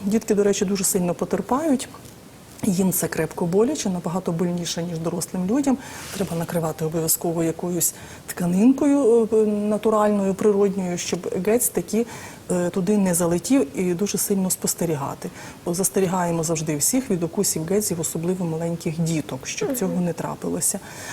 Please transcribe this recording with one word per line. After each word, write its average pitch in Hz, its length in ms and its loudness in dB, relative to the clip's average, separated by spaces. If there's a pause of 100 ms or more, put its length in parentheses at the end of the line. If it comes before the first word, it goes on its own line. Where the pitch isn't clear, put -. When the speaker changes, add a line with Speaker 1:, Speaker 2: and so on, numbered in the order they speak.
Speaker 1:
дітки, 220 300 2
до 196 100 6
речі, 202 200 2
дуже 190 200 0
сильно 175 300 0
потерпають. 247 720 0 (760)
Їм 185 280 2
це 160 160 0
крепко - 380 -2
боляче, 214 440 2
набагато 180 420 -2
больніше, 175 500 -2
ніж 170 160 -6
дорослим 170 480 -4
людям. 269 320 2 (360)
Треба 175 220 -4
накривати 165 480 -2
обов'язково 165 600 0
якоюсь 165 500 -2 (320)
тканинкою, 233 1080 4
е, 220 40 4 (100)
натуральною, 208 880 2
природньою, 196 640 2
щоб 180 200 -4 (280)
гець 233 220 4
таки, 214 380 0 (440)
е, 175 200 0
туди 190 280 2
не 185 160 4
залетів, 180 640 2
і 180 160 0
дуже 196 240 0
сильно 190 320 0
спостерігати. 165 800 -2 (340)
Бо 175 100 -2
застерігаємо 180 720 2
завжди 156 320 0
всіх 254 340 0
від 175 120 0
укусів 165 420 -2
гедзів, 190 360 0
особливо 175 440 -2
маленьких 165 560 -2
діток, 156 460 -2
щоб - 220 -2
Speaker 2:
Мгм. 269 100 -2
Speaker 1:
цього 180 220 0
не 175 120 0
трапилося. 170 680 -4 (320)